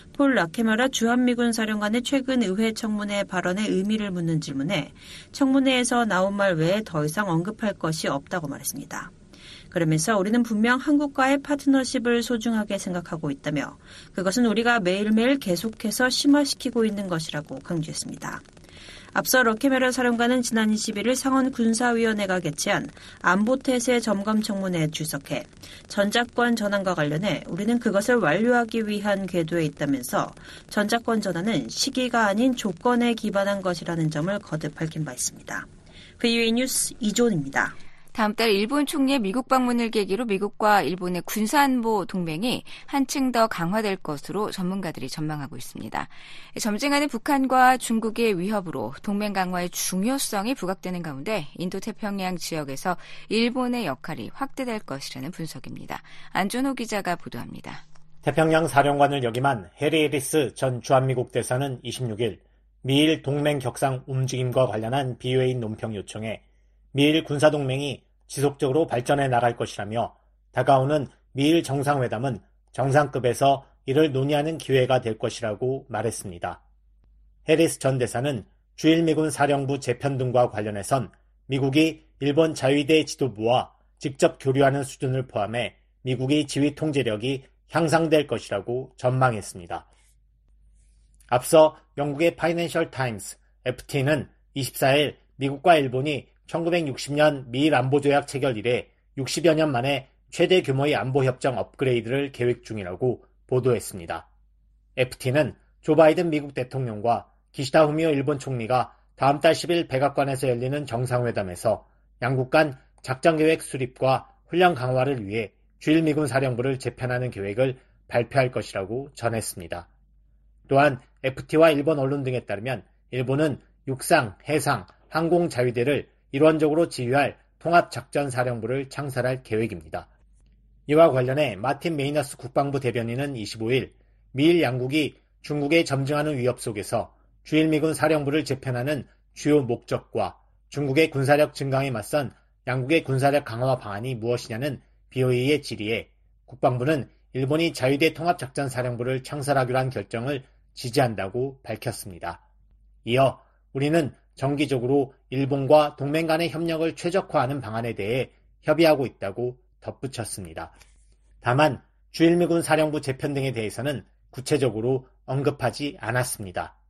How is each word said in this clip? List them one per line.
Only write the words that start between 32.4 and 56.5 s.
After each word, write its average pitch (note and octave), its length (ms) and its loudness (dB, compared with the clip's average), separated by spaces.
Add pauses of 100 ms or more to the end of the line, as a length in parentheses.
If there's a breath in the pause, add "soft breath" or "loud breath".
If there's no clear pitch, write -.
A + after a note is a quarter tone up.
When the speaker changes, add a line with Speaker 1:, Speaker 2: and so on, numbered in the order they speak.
Speaker 1:
조건에 A#3+ 560 0
기반한 G3 480 0
것이라는 E3+ 500 -2
점을 F3 280 -2
거듭 D#3 360 -6
밝힌 D#3+ 300 -6
바 C3 80 -8
있습니다. - 540 -8 (500 loud breath)
브이오에이 A#3 360 2
뉴스 B3+ 460 -2
이존입니다. F#3+ 760 0 (400 soft breath)
Speaker 2:
다음 G#3+ 200 0
달 A3+ 160 2
일본 A#3 340 2
총리의 C4+ 360 0
미국 G3+ 280 -2
방문을 A#3+ 420 2
계기로 G#3+ 360 -2
미국과 G3+ 560 2
일본의 F3+ 420 -4
군사안보 A3+ 800 0
동맹이 F3 580 -4 (220 loud breath)
한층 C4+ 480 0
더 A3+ 140 4
강화될 G3 500 -2
것으로 D#3+ 540 -6
전문가들이 F3+ 580 -6
전망하고 D3+ 480 -6
있습니다. - 520 -8 (520 loud breath)
점증하는 C#4+ 480 0
북한과 C4 720 4
중국의 A3+ 600 0
위협으로 E3+ 600 -4
동맹 G#3 320 -4
강화의 F3+ 380 -2
중요성이 A3 840 -2
부각되는 F3+ 480 -6
가운데 D3+ 540 -6
인도 F3+ 240 -6
태평양 G3 560 -6
지역에서 D#3 600 -6 (320 loud breath)
일본의 A#3+ 560 0
역할이 C3 480 -6
확대될 B3 460 -6
것이라는 C3+ 500 -10
분석입니다. - 720 -12 (300 loud breath)
안준호 B3 420 -2